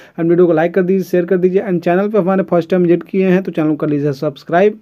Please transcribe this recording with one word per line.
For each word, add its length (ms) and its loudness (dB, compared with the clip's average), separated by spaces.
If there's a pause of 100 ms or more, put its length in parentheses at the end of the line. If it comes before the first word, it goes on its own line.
(200)
and 100 0
वीडियो 180 4
को 60 2
लाइक 200 0
कर 80 2
दीजिए, 220 0
शेयर 220 -2
कर 120 0
दीजिए 260 0
and 160 -2
चैनल 280 0
पे 100 -2
हमारे 260 0
फर्स्ट 260 -2
टाइम 120 2
विजिट 220 2
किए 240 -2
हैं 160 2
तो 80 -8
चैनल 240 -2
कर 140 -4
लीजिए 240 -2
सब्सक्राइब, 680 -2